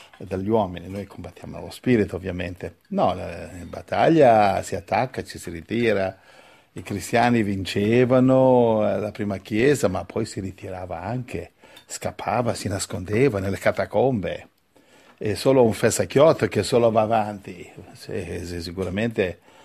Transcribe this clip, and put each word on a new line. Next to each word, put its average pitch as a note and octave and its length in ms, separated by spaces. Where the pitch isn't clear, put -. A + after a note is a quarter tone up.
degli G2 320
uomini. F#2 400
Noi G2 160
combattiamo E2+ 500
nello E2+ 140
spirito, G2+ 460
ovviamente. F2+ 720
No, D#3 260
la, F2 380
in E2+ 180
battaglia G#2+ 920
si - 140
attacca, G2+ 480
ci - 140
si - 100
ritira. G2 640
I - 100
cristiani A#2 600
vincevano, A#2+ 1400
eh, G2+ 120
la G2+ 120
prima G2+ 280
chiesa, A#2 500
ma F#2 160
poi A2+ 220
si - 140
ritirava F#2 600
anche, F#2+ 520
scappava, - 640
si - 160
nascondeva G2+ 680
nelle F#2+ 200
catacombe. G2+ 880
È G#2 120
solo C3+ 280
un A2+ 100
fessacchiotto A#2+ 760
che G2+ 160
solo A#2 260
va A2 120
avanti. G#2 680
Sì, E2+ 520
sì, F2 160
sicuramente, F#2 800